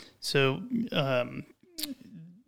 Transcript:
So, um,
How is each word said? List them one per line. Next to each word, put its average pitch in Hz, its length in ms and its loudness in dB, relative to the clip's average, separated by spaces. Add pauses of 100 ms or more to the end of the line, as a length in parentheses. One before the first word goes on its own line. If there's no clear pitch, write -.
(180)
So, 139 440 4 (300)
um, 135 520 0 (1040)